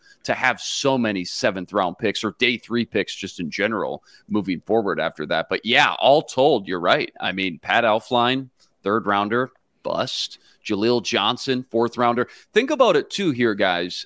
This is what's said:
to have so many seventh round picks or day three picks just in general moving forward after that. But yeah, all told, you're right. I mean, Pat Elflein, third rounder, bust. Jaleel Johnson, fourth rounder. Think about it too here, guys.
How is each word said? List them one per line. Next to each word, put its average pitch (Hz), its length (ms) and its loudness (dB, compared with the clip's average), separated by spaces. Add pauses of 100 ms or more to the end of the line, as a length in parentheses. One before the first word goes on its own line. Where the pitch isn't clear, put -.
(220)
to 123 120 -2
have 123 260 0
so - 380 0
many 104 260 -2
seventh 95 500 -4
round 92 240 0
picks 104 240 -2
or 104 160 -4
day 120 200 2
three 117 260 -2
picks 101 300 -2
just - 260 -10
in 82 100 -6
general 95 520 -4 (260)
moving 95 320 -2
forward 101 400 0
after 80 240 -4
that. 80 240 -2
But - 160 -2
yeah, 120 340 4
all 139 220 4
told, 131 480 0
you're 90 100 -4
right. 104 400 2
I 95 140 -4
mean, 92 260 -4
Pat 113 260 2
Elflein, 120 640 0 (320)
third 101 240 0
rounder, 104 440 0 (320)
bust. - 560 -6 (240)
Jaleel 110 400 0
Johnson, 120 680 0
fourth 117 260 0
rounder. 120 320 2 (240)
Think 240 180 2
about 254 260 4
it 139 120 0
too 196 220 0
here, 120 240 2
guys. 90 520 0